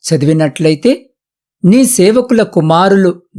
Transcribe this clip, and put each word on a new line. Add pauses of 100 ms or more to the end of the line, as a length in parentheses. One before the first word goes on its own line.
చదివినట్లయితే, (560)
"నీ
సేవకుల
కుమారులు (180)